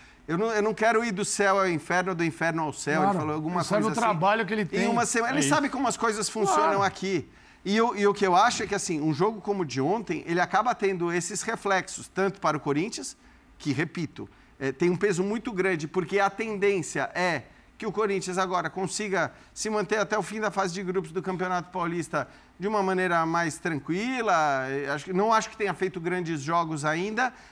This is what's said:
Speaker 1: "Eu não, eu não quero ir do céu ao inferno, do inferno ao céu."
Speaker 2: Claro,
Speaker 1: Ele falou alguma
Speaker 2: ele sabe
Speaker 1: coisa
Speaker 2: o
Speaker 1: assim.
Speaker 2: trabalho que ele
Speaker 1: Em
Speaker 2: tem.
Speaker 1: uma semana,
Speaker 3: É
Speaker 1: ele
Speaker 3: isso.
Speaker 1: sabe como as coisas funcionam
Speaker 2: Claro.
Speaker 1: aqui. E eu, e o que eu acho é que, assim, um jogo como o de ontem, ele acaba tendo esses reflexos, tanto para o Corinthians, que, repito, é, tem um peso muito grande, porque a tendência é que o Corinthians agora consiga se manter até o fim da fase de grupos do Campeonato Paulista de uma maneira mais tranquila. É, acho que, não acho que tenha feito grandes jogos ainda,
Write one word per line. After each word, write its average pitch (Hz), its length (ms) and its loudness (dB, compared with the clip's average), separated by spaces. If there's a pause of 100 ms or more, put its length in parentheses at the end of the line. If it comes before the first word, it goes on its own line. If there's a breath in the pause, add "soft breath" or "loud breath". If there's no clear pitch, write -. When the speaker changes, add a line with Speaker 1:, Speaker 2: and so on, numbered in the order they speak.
(260 loud breath)
Speaker 1:
"Eu 160 120 -2
não, 220 120 2
eu 208 120 0
não 214 120 2
quero 226 300 4
ir 233 80 -2
do 190 120 -2
céu 196 340 2
ao 190 100 2
inferno, 180 460 0
do 170 100 0
inferno 165 380 0
ao 147 100 -4
céu." 151 300 0
Speaker 2:
Claro, 196 100 4
Speaker 1:
Ele 185 80 0
falou 151 140 -2
alguma 156 260 -4
Speaker 2:
ele 165 40 2
sabe 208 180 2
Speaker 1:
coisa 220 60 2
Speaker 2:
o - 40 0
Speaker 1:
assim. 233 80 0
Speaker 2:
trabalho 208 460 2
que 190 80 -4
ele 214 80 0
Speaker 1:
Em 180 40 -2
Speaker 2:
tem. 226 220 0
Speaker 1:
uma 233 180 2
semana, - 260 0
Speaker 3:
É - 20 0
Speaker 1:
ele 294 60 2
Speaker 3:
isso. 277 80 2
Speaker 1:
sabe 285 200 2
como 262 200 -2
as 214 80 -2
coisas 220 320 0
funcionam 202 340 2 (160)
Speaker 2:
Claro. 196 40 4
Speaker 1:
aqui. 185 460 -2 (360 loud breath)
E 196 120 2
eu, 226 200 4
e 202 100 4
o 202 80 6
que 196 120 0
eu 180 100 6
acho 233 260 4
é 208 40 -4
que, 202 80 -2
assim, 175 260 -2
um 156 120 2
jogo 196 280 0
como 202 220 -2
o 165 40 -2
de 131 140 -4
ontem, 170 460 -2
ele 170 140 0
acaba 214 340 2
tendo 175 380 0
esses 175 300 -2
reflexos, 196 680 -2
tanto 190 320 -2
para 151 160 2
o 139 40 -4
Corinthians, 160 560 -2 (420 soft breath)
que, 147 140 -2
repito, 147 560 -4 (320 soft breath)
é, 135 100 -2
tem 175 180 2
um 175 80 2
peso 190 280 2
muito 220 280 -4
grande, 180 360 0
porque 185 320 -2
a 196 100 4
tendência 202 840 0
é 165 280 0 (340 loud breath)
que - 80 -10
o 214 80 -4
Corinthians 196 460 -2
agora 180 320 0
consiga 185 600 -2 (200 loud breath)
se - 160 -6
manter 214 300 0
até 208 180 0
o 208 60 2
fim 214 180 -6
da 214 100 0
fase 190 220 0
de 196 100 -6
grupos 180 300 -2
do 180 80 -4
Campeonato 180 500 -4
Paulista 170 560 -2 (320 loud breath)
de 175 100 -4
uma 214 140 2
maneira 185 440 2
mais 165 320 0
tranquila. 196 720 -2 (360)
É, 139 220 -4
acho 143 160 -4
que, 185 60 -6
não 202 200 4
acho 220 180 2
que - 60 -20
tenha 196 180 -2
feito 185 260 -4
grandes 165 400 -2
jogos 160 460 -2
ainda, 214 480 0 (180 loud breath)